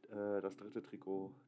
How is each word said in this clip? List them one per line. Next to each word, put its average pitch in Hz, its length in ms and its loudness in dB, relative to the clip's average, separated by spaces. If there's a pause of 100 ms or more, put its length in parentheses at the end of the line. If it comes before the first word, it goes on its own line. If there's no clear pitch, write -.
(100)
äh, 101 320 4
das 95 160 0
dritte 107 240 -4
Trikot 95 500 -2 (160)